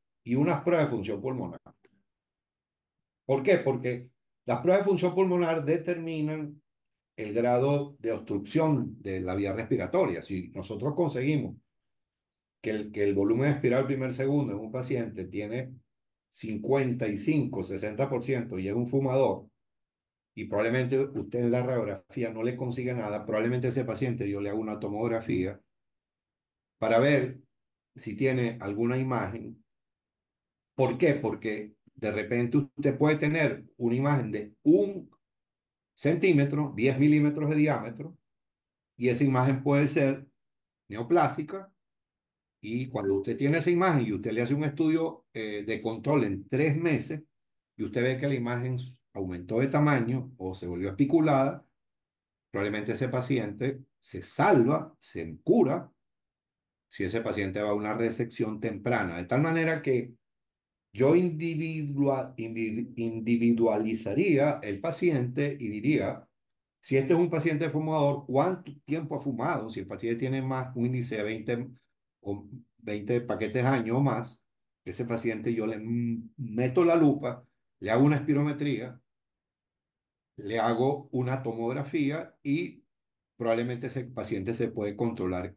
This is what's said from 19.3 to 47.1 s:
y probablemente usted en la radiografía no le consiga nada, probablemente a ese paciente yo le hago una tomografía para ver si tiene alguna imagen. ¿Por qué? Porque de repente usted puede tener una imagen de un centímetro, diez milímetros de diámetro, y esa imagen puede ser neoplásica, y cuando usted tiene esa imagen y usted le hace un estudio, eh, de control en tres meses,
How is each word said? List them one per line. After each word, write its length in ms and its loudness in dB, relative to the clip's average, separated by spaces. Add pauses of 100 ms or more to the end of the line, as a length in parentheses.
y 100 -8
probablemente 540 2
usted 400 -4
en 120 2
la 120 2
radiografía 680 -4
no 120 -8
le 140 0
consiga 360 -4
nada, 320 -4
probablemente 420 0
a 20 0
ese 160 0
paciente 440 -2
yo 120 -4
le 80 -4
hago 100 -4
una 200 -4
tomografía 800 -2 (1200)
para 200 4
ver 400 4 (560)
si 200 -10
tiene 440 0
alguna 380 -2
imagen. 640 -4 (1120)
¿Por 220 2
qué? 180 4
Porque 580 -4 (220)
de 160 -4
repente 460 0
usted 400 0
puede 200 4
tener 480 0 (120)
una 180 0
imagen 360 2
de 220 -8 (100)
un 460 4 (840)
centímetro, 800 4
diez 220 2
milímetros 520 4
de 80 2
diámetro, 600 0 (800)
y 120 2
esa 160 2
imagen 380 4
puede 240 4
ser 380 0 (640)
neoplásica, 800 0 (920)
y 260 -4
cuando 280 0
usted 220 -2
tiene 200 2
esa 140 2
imagen 340 4
y 80 0
usted 180 -4
le 100 0
hace 120 0
un 100 2
estudio, 720 0
eh, 320 -6
de 160 -4
control 420 0
en 240 -4
tres 300 2
meses, 460 -2 (540)